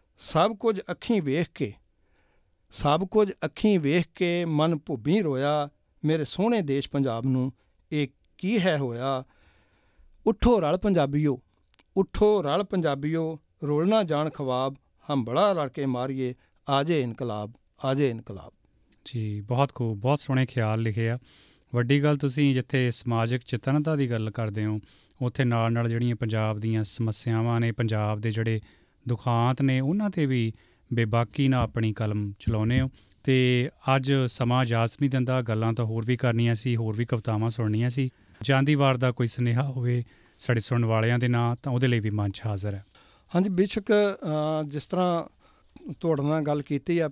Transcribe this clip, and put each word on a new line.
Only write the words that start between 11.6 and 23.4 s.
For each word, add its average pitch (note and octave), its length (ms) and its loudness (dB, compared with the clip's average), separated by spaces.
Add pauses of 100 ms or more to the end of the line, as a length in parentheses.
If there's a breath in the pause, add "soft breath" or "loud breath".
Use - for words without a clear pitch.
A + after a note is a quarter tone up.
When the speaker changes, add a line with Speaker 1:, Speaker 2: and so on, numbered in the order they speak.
Speaker 1:
"ਉੱਠੋ G#3 460 2
ਰਲ D#3 220 -2
ਪੰਜਾਬੀਓ, D#3+ 760 -2 (260)
ਰੁਲ D3 240 0
ਨਾ A3 140 4
ਜਾਣ D#3 280 -2
ਖਵਾਬ, C3+ 440 -4 (360)
ਹੰਬੜਾ C#3 420 2
ਰਲ D3+ 160 -2
ਕੇ C#3 180 -6
ਮਾਰੀਏ, B2+ 480 -4 (340)
ਆ C#3 140 2
ਜੇ D#3 200 0
ਇਨਕਲਾਬ, A2+ 500 -6 (320)
ਆ C3+ 100 0
ਜੇ C#3 160 2
ਇਨਕਲਾਬ।" G2+ 420 -10 (520)
Speaker 2:
ਜੀ, G#2+ 360 -6
ਬਹੁਤ B2+ 340 0
ਖੂਬ, A2+ 260 -4
ਬਹੁਤ C3+ 200 0
ਸੋਹਣੇ C3 260 0
ਖਿਆਲ A2 340 0
ਲਿਖੇ A2+ 300 -2
ਆ। B2 80 -4 (560 soft breath)
ਵੱਡੀ B2+ 280 2
ਗੱਲ D3 140 4
ਤੁਸੀਂ C#3 380 2
ਜਿੱਥੇ B2+ 360 0
ਸਮਾਜਿਕ A#2 560 -2